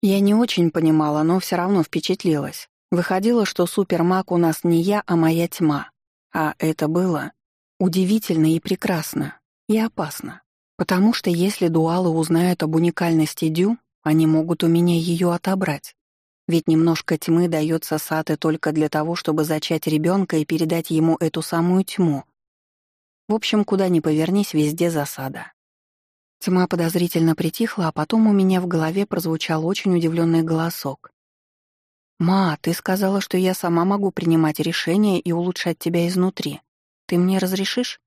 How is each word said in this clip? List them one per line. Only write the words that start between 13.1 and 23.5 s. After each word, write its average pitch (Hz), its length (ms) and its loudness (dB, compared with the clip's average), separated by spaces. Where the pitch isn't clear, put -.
Дю, 180 280 0
они 156 240 4
могут 160 340 0
у 170 60 2
меня 170 280 4
её 170 340 0
отобрать. 175 640 -4
Ведь 170 180 0
немножко 160 500 2
тьмы 170 320 2
даётся 160 500 -2
Сате 156 380 -4
только 160 360 -2
для 156 160 0
того, 156 260 -2
чтобы 156 300 -2
зачать 156 420 -2
ребёнка 165 520 0
и 151 60 0
передать 165 460 -2
ему 160 300 2
эту 165 200 -2
самую 175 440 0
тьму. 156 400 0
В 208 60 0
общем, 214 300 0